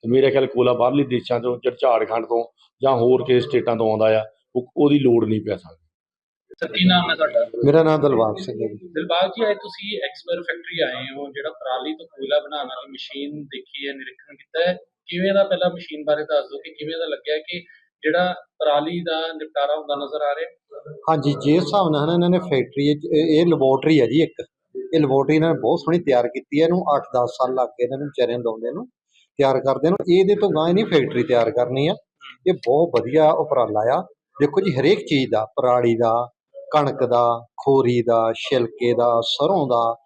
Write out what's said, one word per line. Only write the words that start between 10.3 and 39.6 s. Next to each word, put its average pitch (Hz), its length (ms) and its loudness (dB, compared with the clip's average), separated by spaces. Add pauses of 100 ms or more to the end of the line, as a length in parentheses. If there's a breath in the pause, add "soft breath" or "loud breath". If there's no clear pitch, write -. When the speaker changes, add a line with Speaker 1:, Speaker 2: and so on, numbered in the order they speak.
Speaker 2:
ਫੈਕਟਰੀ - 400 -8
ਆਏ 127 220 -4
ਹੋ, 139 280 -12
ਜਿਹੜਾ 139 180 -8
ਪਰਾਲੀ 131 420 -8
ਤੋਂ 160 140 -14
ਕੋਇਲਾ 135 320 -4
ਬਣਾਉਣ 147 280 -8
ਵਾਲੀ 135 240 -14
ਮਸ਼ੀਨ 143 540 -12
ਦੇਖੀ 139 440 -14
ਹੈ, 139 40 -8
ਨਿਰੀਖਣ 135 420 -18
ਕੀਤਾ 170 360 -4
ਹੈ, 180 60 -4 (300)
ਕਿਵੇਂ 190 280 -2
ਦਾ, 196 100 4
ਪਹਿਲਾਂ 180 260 0
ਮਸ਼ੀਨ 156 340 -14
ਬਾਰੇ 151 180 0
ਦੱਸ 151 220 -2
ਦਿਓ 139 140 -14
ਕਿ 156 120 -16
ਕਿਵੇਂ 151 280 -10
ਦਾ 165 80 -6
ਲੱਗਿਆ 151 320 -4
ਕਿ 175 220 -10 (420 soft breath)
ਜਿਹੜਾ 175 320 0 (240)
ਪਰਾਲੀ 151 420 0
ਦਾ 165 320 -6
ਨਿਪਟਾਰਾ 151 460 -4
ਹੁੰਦਾ 147 160 -6
ਨਜ਼ਰ 143 280 -6
ਆ 143 120 -2
ਰਿਹਾ? 160 160 -8 (600)
Speaker 3:
ਹਾਂਜੀ, 147 220 0
ਜਿਸ 147 300 2
ਹਿਸਾਬ 180 300 0
ਨਾਲ 147 140 0
ਨਾ 165 60 0
ਇਹਨਾਂ 175 180 2
ਨੇ 180 80 2
ਫੈਕਟਰੀ 147 560 0
ਵਿੱਚ, 147 100 -10
ਇਹ, 156 360 2
ਇਹ 175 60 4
ਲੈਬੋਰੇਟਰੀ 139 540 4
ਹੈ 117 60 4
ਜੀ 151 160 2
ਇੱਕ, - 200 -4 (520)
ਇਹ 160 60 4
ਲੈਬੋਰੇਟਰੀ 139 360 2
ਇਹਨਾਂ 156 180 2
ਨੇ 110 60 -6
ਬਹੁਤ 123 200 0
ਸੋਹਣੀ 165 180 0
ਤਿਆਰ 123 300 2
ਕੀਤੀ 139 320 -4
ਹੈ। 160 40 6
ਇਹਨੂੰ 165 320 2
ਅੱਠ 131 60 0
ਦਸ 123 280 0
ਸਾਲ 131 240 -2
ਲੱਗ 123 140 0
ਗਏ - 160 -4
ਇਹਨਾਂ 131 140 -6
ਨੂੰ 147 80 -8
ਵਿਚਾਰਿਆਂ 123 320 -2
ਨੂੰ 120 60 -8
ਲਾਉਂਦਿਆਂ 113 280 -4
ਨੂੰ, 214 140 -10 (500)
ਤਿਆਰ 131 240 2
ਕਰਦਿਆਂ 135 320 0
ਨੂੰ। 175 260 2
ਇਹਦੇ 196 160 4
ਤੋਂ 202 160 0
ਗਾਂਹ 160 220 0
ਨਹੀਂ 208 140 2
ਫੈਕਟਰੀ 123 360 0
ਤਿਆਰ 117 280 2
ਕਰਨੀ 123 360 0
ਆ। 185 80 0 (520 loud breath)
ਇਹ 185 60 2
ਬਹੁਤ 147 480 2
ਵਧੀਆ 151 300 4
ਉਪਰਾਲਾ 127 680 0
ਆ। 190 40 -4 (380)
ਦੇਖੋ 147 200 0
ਜੀ, 160 200 -2
ਹਰੇਕ 180 180 4
ਚੀਜ਼ 131 320 -2
ਦਾ, 110 140 0
ਪਰਾਲੀ 123 500 2
ਦਾ, 117 360 0 (420)
ਕਣਕ 139 320 2
ਦਾ, 117 420 0 (180)
ਖੋਰੀ 123 380 4
ਦਾ, 113 300 2
ਛਿਲਕੇ 120 600 -2
ਦਾ, 120 320 2
ਸਰੋਂ 156 420 0